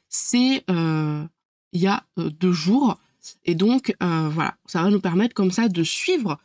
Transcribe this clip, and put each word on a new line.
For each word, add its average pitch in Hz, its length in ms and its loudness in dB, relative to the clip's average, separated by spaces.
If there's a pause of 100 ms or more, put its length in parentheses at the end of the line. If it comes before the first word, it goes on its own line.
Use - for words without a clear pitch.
c'est, 254 600 0
euh, 156 560 0 (480)
il 175 80 -2
y 185 60 2
a, 196 180 0 (140)
euh, 165 100 -2
deux 165 240 0
jours. 185 460 0 (460)
Et 175 100 0
donc, 220 480 0
euh, 160 260 0
voilà, 156 280 -4 (100)
ça 165 160 -2
va 196 80 2
nous 202 100 4
permettre 196 340 0
comme 190 160 2
ça 226 180 0
de 170 140 0
suivre, 208 640 -2